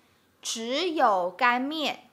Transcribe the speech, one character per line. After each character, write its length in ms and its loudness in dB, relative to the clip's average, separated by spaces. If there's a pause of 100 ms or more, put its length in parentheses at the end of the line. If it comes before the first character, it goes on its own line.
(400)
只 500 -2
有 460 2
干 240 2
面, 380 -4 (140)